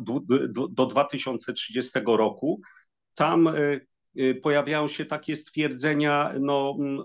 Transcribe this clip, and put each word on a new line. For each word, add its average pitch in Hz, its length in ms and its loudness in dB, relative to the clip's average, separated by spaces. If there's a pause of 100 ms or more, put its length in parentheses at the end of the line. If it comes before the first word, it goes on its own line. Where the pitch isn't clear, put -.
dwu-, 117 280 -4
d-, 131 180 2
d-, 123 220 -4
do 131 160 2
dwa 131 180 2
tysiące 127 500 -4
trzydziestego 117 640 0
roku. 139 440 0 (540)
Tam, 165 320 4
e, 147 320 0 (380)
e, 131 180 2
pojawiają 147 520 0
się 151 180 -6
takie 151 300 -6
stwierdzenia, 147 1040 0
no, 139 400 0
m, 139 260 -4